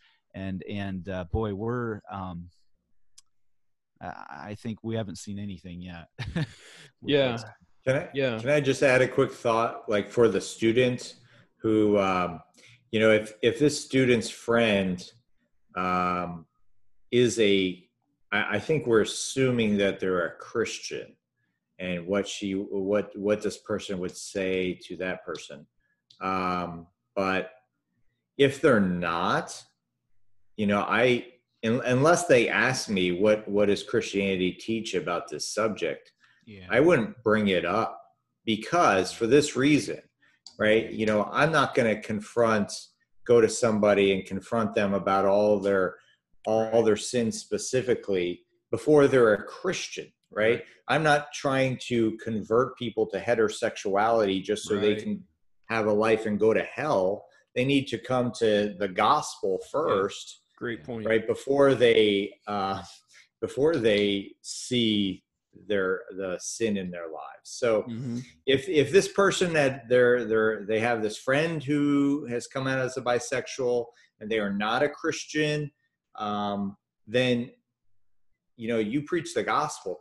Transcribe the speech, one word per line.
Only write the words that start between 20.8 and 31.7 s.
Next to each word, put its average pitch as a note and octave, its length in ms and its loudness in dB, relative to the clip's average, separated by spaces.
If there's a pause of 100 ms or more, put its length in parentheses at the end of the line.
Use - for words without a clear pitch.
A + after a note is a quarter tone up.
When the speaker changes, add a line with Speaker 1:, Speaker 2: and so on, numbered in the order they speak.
Speaker 3:
and F2+ 260 -6
what G2 220 0
she, G2+ 240 -6
what, G2+ 640 -2
what G#2 240 0
this G#2 160 -6
person G2 400 -6
would F2 180 -8
say F#2 680 -4
to F2+ 140 -14
that F2+ 260 -8
person. D#2 420 -14 (540)
Um, F2+ 640 -4 (300)
but F#2+ 340 -2 (880)
if C#3 220 2
they're B2+ 200 4
not, F2+ 800 -2 (960)
you G#2 120 -2
know, G2+ 140 2
I, A#2+ 440 2 (380)
un-, A2+ 200 0